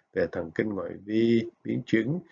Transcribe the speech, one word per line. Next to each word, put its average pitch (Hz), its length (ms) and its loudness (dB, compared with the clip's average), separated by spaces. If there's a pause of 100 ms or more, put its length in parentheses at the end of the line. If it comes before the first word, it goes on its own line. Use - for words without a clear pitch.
(140)
về 87 180 2
thần 85 240 -6
kinh 107 140 0
ngoại 87 220 -6 (140)
vi, 113 460 2 (120)
biến 117 220 -4
chứng, 117 340 0 (120)